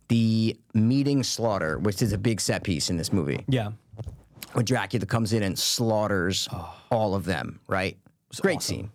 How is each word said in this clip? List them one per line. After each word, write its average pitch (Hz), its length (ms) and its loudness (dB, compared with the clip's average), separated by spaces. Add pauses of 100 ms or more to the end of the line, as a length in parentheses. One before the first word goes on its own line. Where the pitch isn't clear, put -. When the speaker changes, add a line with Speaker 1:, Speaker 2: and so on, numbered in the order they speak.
Speaker 1:
The 113 480 4 (160)
meeting 135 500 4
slaughter, 95 560 0
which 95 220 0
is 107 120 2
a 104 40 -2
big 104 240 0
set - 220 -2
piece 85 260 -2
in 90 80 0
this 80 140 -4
movie. 76 360 0
Speaker 2:
Yeah. 117 240 0 (840)
Speaker 1:
When 120 120 2
Dracula 101 400 0
comes 113 280 0
in 113 100 2
and 95 140 -2
slaughters 104 960 0
Speaker 2:
Oh. 87 220 -10 (180)
Speaker 1:
all 107 240 2
of 92 100 -2
them, 80 420 -4
right? 95 300 -2 (320)
Speaker 2:
It's - 100 -14
Speaker 1:
Great 190 180 2
Speaker 2:
awesome. - 180 -4
Speaker 1:
scene. - 200 -10